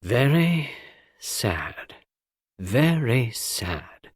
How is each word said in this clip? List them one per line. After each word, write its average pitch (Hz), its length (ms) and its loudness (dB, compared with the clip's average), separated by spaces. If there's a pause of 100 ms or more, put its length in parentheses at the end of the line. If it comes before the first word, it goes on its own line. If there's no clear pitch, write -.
Very 147 680 2 (500)
sad, - 720 -4 (640)
very 123 720 2
sad - 840 -8